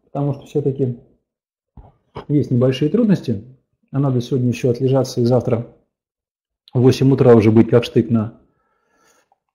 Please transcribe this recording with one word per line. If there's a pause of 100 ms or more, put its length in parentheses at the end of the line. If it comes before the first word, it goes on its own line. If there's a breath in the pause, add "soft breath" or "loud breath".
потому
что
все-таки (1300)
есть
небольшие
трудности. (480)
А
надо
сегодня
еще
отлежаться
и
завтра (1040)
в
восемь
утра
уже
быть
как
штык
на, (1160)